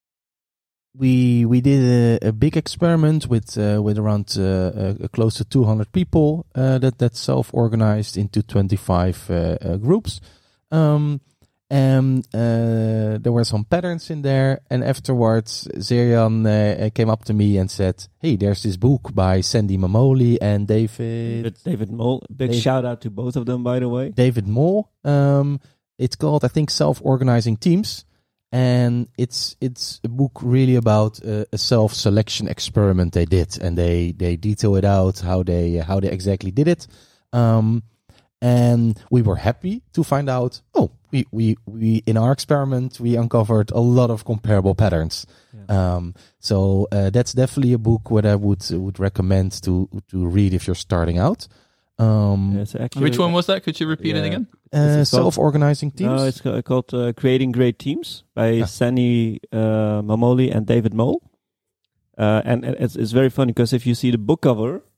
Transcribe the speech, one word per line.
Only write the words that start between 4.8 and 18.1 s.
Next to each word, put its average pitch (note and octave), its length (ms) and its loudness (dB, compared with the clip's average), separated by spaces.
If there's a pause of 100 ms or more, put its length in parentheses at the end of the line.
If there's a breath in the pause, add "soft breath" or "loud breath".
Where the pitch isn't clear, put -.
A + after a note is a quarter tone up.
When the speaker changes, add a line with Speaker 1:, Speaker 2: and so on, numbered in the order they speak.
Speaker 1:
close A2 280 0
to G#2 80 -4
two C3 200 2
hundred G#2+ 280 0
people, E3 600 0
uh, C3 240 2
that, B2+ 200 0
that A#2+ 180 0
self-organized A2 1000 0
into G#2 260 0
twenty-five, F#2 880 0
uh, F2 40 -2 (260)
uh, F2 160 -4
groups. D3+ 440 -2 (500 soft breath)
Um, D3 500 2 (480)
and, C3 640 2
uh, A2+ 840 0
there A#2+ 140 -2
were A#2 120 2
some G#2+ 200 -2
patterns E3+ 440 -4
in D3+ 140 -8
there. C3+ 380 0 (100)
And B2+ 140 -2
afterwards, A#2 920 0
Zerian, A2+ 720 2
uh, G#2 400 2
uh, G#2+ 40 -2
came A2 200 0
up A2 140 -2
to A2 100 -2
me G2+ 240 4
and F#2+ 120 0
said, - 360 -4 (140)